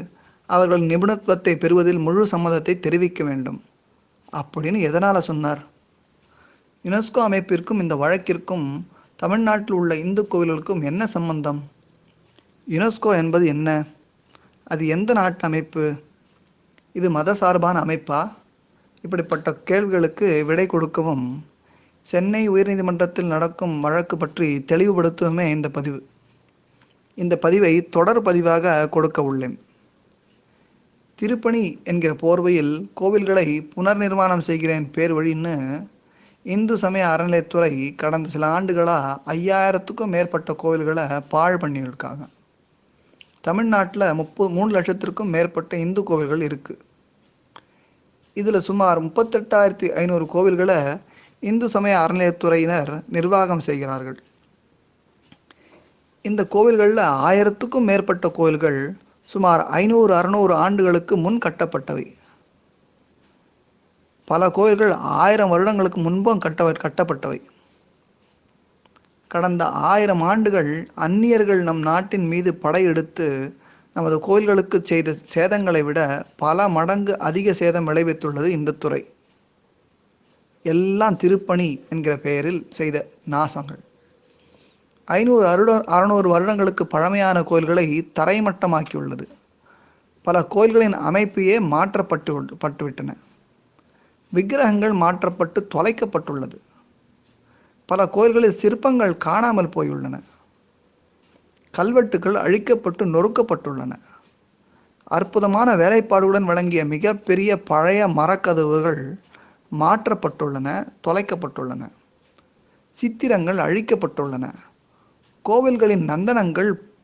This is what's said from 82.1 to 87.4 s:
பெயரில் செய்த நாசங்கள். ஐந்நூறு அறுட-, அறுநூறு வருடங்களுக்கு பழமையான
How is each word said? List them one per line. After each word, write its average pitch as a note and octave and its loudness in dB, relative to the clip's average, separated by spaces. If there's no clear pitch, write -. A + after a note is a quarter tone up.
பெயரில் C#3+ -4
செய்த D3 -4
நாசங்கள். D3 -4
ஐந்நூறு A3 4
அறுட-, G#3+ 4
அறுநூறு F#3+ 4
வருடங்களுக்கு F#3 2
பழமையான F#3 2